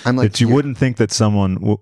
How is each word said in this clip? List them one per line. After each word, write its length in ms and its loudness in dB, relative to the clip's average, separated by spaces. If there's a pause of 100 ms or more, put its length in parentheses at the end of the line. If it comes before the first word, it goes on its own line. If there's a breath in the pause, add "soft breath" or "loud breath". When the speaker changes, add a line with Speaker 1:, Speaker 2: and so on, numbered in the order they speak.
Speaker 1:
I'm 120 0
like, 160 0
Speaker 2:
That 80 -2
you 80 2
Speaker 1:
"You're" 80 2
Speaker 2:
wouldn't 200 -2
think 200 -2
that 160 0
someone 420 0
w-, 280 -2